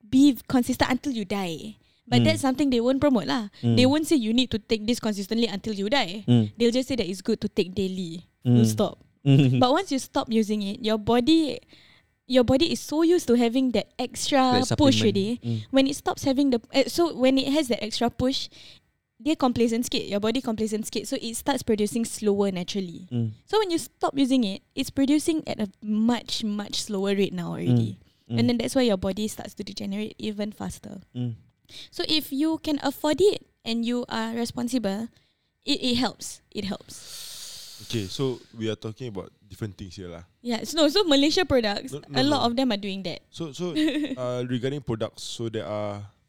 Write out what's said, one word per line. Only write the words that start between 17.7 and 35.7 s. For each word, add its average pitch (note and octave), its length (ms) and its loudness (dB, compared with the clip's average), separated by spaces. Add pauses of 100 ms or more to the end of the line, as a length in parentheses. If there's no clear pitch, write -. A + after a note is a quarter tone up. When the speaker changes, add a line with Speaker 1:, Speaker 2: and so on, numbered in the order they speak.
Speaker 1:
that - 80 -2
extra A3+ 320 -2
push, - 400 -2 (720)
dia D4+ 160 0
complacent A#3+ 480 2
sikit. - 240 -4
Your G3+ 80 -2
body A3+ 240 0
complacent A3 480 -4
sikit. - 160 -6
So C4+ 80 -4
it A3+ 240 -6
starts C#4 240 -2
producing G#3+ 400 0
slower G3+ 480 0
naturally. F3+ 560 -8
Speaker 2:
Mm. A#2 240 -2 (160)
Speaker 1:
So - 160 -4
when F4+ 80 -2
you E4 80 0
stop - 400 -4
using C4 240 4
it, G3 160 -4 (160)
it's C4+ 160 -4
producing D4+ 560 2
at - 160 -4
a F#3+ 160 -6
much, A3 640 0
much G#3 400 -6
slower G3 320 -2
rate G3 160 0
now E3+ 240 -6
already. A#2+ 400 2 (320)
Speaker 2:
Mm. - 0 -
Mm. A#2 80 -4
Speaker 1:
And A#3 160 4
then A#3+ 80 0
that's - 160 -2
why C4 80 4
your G3+ 160 2
body G3+ 320 -2
starts - 240 -14
to G3+ 80 -12
degenerate G3+ 560 -8
even G#3 320 -6
faster. - 480 -12 (160)
Speaker 2:
Mm. A#2+ 240 -4 (500)
Speaker 1:
So - 220 -6
if D#4 240 0
you D#4+ 240 0
can D#4 240 -4
afford D4+ 400 0
it - 240 2 (160)
and A3+ 240 -2
you A#3+ 240 -2
are A3+ 240 -4
responsible, A#3 720 -4 (560)
it, C#4 160 0